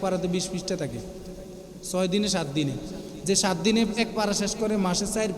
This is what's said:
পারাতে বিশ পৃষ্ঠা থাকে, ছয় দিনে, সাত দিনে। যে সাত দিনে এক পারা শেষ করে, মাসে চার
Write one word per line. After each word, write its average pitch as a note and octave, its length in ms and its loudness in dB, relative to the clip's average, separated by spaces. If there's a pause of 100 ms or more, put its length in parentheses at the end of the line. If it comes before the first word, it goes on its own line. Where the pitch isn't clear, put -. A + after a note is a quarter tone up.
পারাতে F#3 260 2
বিশ F3+ 240 0
পৃষ্ঠা F3+ 240 -2
থাকে, C3 220 -4 (920)
ছয় F#3 160 2
দিনে, G#3 200 2
সাত F3 260 2
দিনে। C#3+ 180 2 (540)
যে F#3+ 100 4
সাত F#3+ 280 4
দিনে A3 220 6 (120)
এক A3+ 180 2
পারা G#3 180 2
শেষ G3+ 260 0
করে, G#3+ 180 2
মাসে F#3+ 300 2
চার A3 200 0 (100)